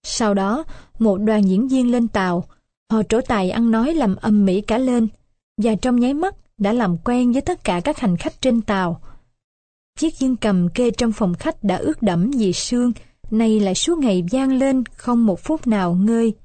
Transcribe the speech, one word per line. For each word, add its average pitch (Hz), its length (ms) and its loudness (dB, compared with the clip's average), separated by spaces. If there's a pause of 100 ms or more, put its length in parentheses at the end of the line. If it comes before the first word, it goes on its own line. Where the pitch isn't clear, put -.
Sau 214 300 -2
đó, 202 300 0 (360)
một 208 180 2
đoàn 208 320 2
diễn 208 180 2
viên 254 240 2
lên 240 160 2
tàu, 180 360 -2 (480)
họ 220 120 2
trổ 226 180 0
tài 208 280 -2
ăn 226 220 0
nói 233 220 2
làm 226 220 0
ầm 214 300 2
ĩ 190 160 2
cả 214 160 -2
lên, 247 300 2 (500)
và 220 180 2
trong 247 240 0
nháy 247 140 2
mắt 359 220 -4 (220)
đã 202 160 0
làm 196 240 0
quen 247 340 0
với 269 100 2
tất 339 220 -4
cả 175 200 -2
các 302 160 -2
hành 180 180 0
khách - 240 -8
trên 240 200 2
tàu. 185 400 -2 (1000)
Chiếc 320 200 -4
dương 262 160 0
cầm 185 340 0
kê 240 220 0
trong 226 200 -2
phòng 190 220 -2
khách 320 300 -6
đã 190 120 0
ướt - 260 -4
đẫm 190 300 0
vì 214 220 0
sương, 247 380 -2 (400)
nay 220 280 2
lại 190 160 0
suốt 330 220 -2
ngày 202 340 2
vang 262 260 0
lên 262 280 2
không 233 400 0
một 180 140 0
phút 311 280 -4
nào 190 260 2
ngơi. 226 400 2 (120)